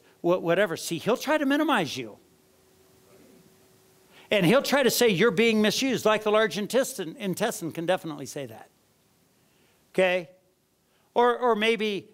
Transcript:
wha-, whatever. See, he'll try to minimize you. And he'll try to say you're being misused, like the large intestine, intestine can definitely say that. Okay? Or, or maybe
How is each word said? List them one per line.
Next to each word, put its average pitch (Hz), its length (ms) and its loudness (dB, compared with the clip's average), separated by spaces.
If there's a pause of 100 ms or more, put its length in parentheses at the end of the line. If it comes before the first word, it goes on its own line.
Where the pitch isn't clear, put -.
(220)
wha-, 175 160 2
whatever. 175 400 0
See, 165 220 -8
he'll 220 180 0
try 302 220 -2
to 294 60 -2
minimize 269 520 0
you. 110 220 -12 (2000)
And 196 160 2
he'll 240 160 6
try 277 220 0
to 226 60 4
say 240 200 4
you're 202 220 2
being 214 300 2
misused, 214 440 0
like 214 180 2
the 214 80 0
large 214 260 2
intestine, 202 600 -4
intestine 190 540 -6
can 165 140 -10
definitely 160 400 -6
say 139 200 -12
that. 110 240 -20 (1200)
Okay? 185 360 0 (840)
Or, 240 240 2
or 233 180 0
maybe 214 580 -2